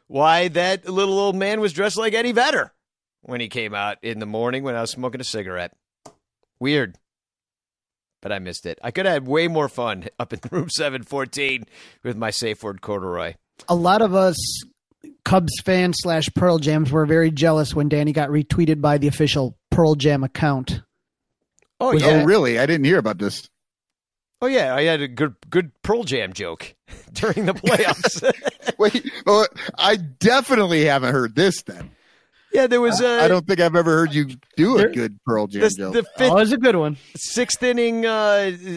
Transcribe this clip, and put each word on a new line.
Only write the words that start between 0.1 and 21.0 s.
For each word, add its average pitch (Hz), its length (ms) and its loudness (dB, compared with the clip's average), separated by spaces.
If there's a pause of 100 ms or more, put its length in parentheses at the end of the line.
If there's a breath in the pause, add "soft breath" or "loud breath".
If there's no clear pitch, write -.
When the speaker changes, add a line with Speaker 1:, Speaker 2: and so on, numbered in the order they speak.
Speaker 1:
that 180 400 -2
little 190 300 0
old 202 180 0
man 202 240 -2
was 202 120 -2
dressed 185 240 -2
like 220 180 -2
Eddie 233 180 0
Vedder 240 400 0 (500)
when 123 180 -8
he 117 80 -6
came 110 260 -6
out 101 280 -4
in 113 180 -8
the 107 60 -8
morning 120 360 -4
when 127 140 -4
I 117 60 -4
was 117 80 -6
smoking 127 300 -8
a 127 40 -12
cigarette. 92 480 -8 (880)
Weird. 127 360 -2 (1300)
But 101 100 -8
I 98 60 -6
missed 90 280 -12
it. 85 160 -10
I 123 80 -8
could 185 160 -2
have 180 80 0
had 139 120 -4
way 160 220 0
more 156 200 -2
fun 110 440 -6
<laughs> - 60 -14
up 113 140 -8
in 113 80 -10 (100)
room 175 200 -4
seven 135 320 -4
fourteen 135 640 -6 (400 soft breath)
with 120 120 -6
my 110 140 -4
safe 110 320 -6
word 98 200 -10
corduroy. 90 520 -6 (340)
Speaker 2:
A 180 60 0
lot 180 260 2
of 202 140 0
us 185 220 2 (880)
Cubs 175 280 2 (100)
fans 180 380 0
slash 160 340 -2
Pearl 175 240 2
Jams 151 320 0
were 156 140 2
very 160 260 4
jealous 156 440 2
when 147 160 0
Danny 147 220 0
got 143 180 -2
retweeted 151 500 2
by 147 160 4
the 143 100 0
official 139 500 0 (140)
Pearl 156 260 4
Jam 139 280 2
account. 135 560 -2 (1000)